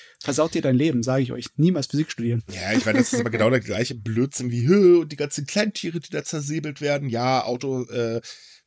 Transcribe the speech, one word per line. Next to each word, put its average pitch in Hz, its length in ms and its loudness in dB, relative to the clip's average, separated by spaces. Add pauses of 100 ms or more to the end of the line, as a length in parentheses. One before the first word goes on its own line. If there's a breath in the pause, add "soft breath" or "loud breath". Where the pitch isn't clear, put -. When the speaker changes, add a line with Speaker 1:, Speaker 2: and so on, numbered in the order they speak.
(200 loud breath)
Speaker 1:
versaut 151 340 0
dir 170 80 -2
dein 131 140 2
Leben, 135 260 2
sag 127 200 0
ich 120 100 -2
euch. 123 160 -10 (100)
Niemals 156 300 2
Physik 151 240 -2
studieren. 117 400 -2
Speaker 2:
Ja, 92 220 -4
ich 254 120 2
meine, 277 140 4
das 247 140 2
ist 247 60 0
aber 233 120 -2
genau 117 180 4
der 127 120 4
gleiche 107 340 -4
Blödsinn 120 560 -2
wie, 120 160 0
"Hö, 180 320 8
und 156 120 -2
die 151 40 -12
ganzen 147 320 -6
Kleintiere, 196 520 -2
die - 120 -12
da 151 120 -4
zersäbelt 151 580 -6
werden." 143 280 -2
Ja, 123 360 0
Auto, 127 400 -4
äh, 117 360 -4 (460 loud breath)